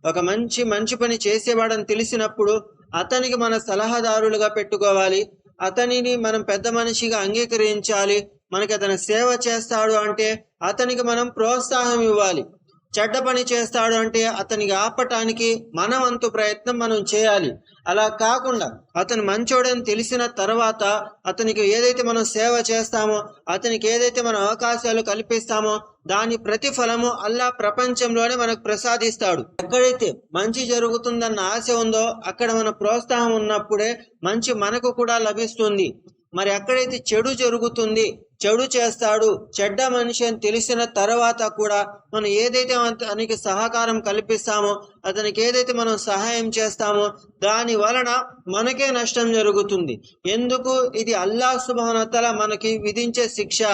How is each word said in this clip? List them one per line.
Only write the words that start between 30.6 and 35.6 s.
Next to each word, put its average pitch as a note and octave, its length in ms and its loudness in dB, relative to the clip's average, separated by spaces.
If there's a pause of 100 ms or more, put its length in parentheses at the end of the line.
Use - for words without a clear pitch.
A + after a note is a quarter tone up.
జరుగుతుందన్న A#3 720 0
ఆశ A3 300 -2
ఉందో A3+ 440 2 (120)
అక్కడ A3+ 260 -2
మన A3 160 2
ప్రోత్సాహం A#3 640 0
ఉన్నప్పుడే G#3+ 680 0 (260)
మంచి A3+ 300 0
మనకు A3+ 380 0
కూడా A#3 260 0
లభిస్తుంది. G#3+ 760 0 (400)